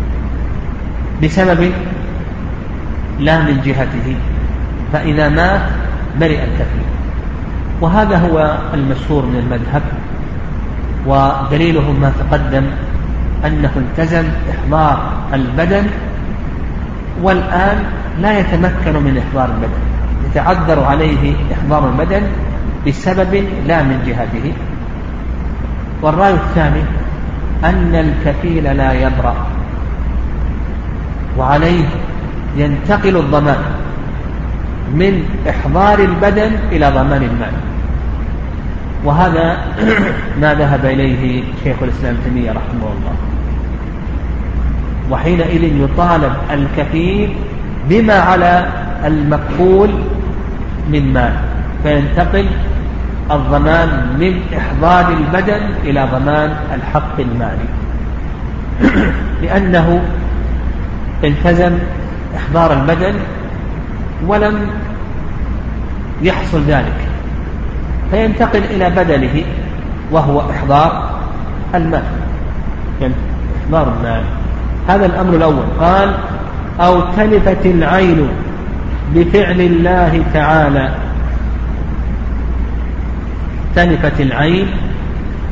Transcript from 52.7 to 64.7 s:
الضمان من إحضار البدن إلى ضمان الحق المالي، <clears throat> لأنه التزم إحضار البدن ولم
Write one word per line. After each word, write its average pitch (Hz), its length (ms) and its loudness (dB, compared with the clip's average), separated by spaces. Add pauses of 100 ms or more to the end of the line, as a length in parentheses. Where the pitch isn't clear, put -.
الضمان 151 580 2 (300)
من 180 220 2 (160)
إحضار 175 560 2
البدن 185 480 0 (220)
إلى 139 280 0
ضمان 151 440 0 (180)
الحق 143 460 -2
المالي، 117 480 -2 (1120)
<clears throat> - 300 4 (320)
لأنه 175 580 4 (1200)
التزم 175 540 4 (580)
إحضار 160 380 2
البدن 165 400 2 (1120)
ولم 208 400 2 (1500)